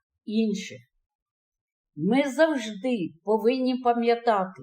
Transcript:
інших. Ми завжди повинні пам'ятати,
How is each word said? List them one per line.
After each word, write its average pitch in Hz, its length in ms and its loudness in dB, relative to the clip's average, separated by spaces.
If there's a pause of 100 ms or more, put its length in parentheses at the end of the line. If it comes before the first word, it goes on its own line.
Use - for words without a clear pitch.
(260)
інших. 214 520 -2 (1160)
Ми 247 360 0
завжди 233 760 0 (140)
повинні 247 540 0
пам'ятати, 233 840 0